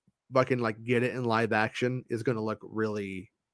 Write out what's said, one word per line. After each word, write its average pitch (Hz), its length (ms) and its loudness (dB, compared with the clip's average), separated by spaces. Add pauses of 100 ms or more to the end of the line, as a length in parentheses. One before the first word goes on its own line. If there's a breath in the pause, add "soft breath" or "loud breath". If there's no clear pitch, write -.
(320)
fucking, 131 260 4
like, 113 240 -2
get 120 220 2
it 117 100 -2
in 127 100 -4
live 113 280 2
action, 123 560 0
is 113 140 -4
gonna 113 200 0
look 110 200 -4
really 104 680 -4 (240)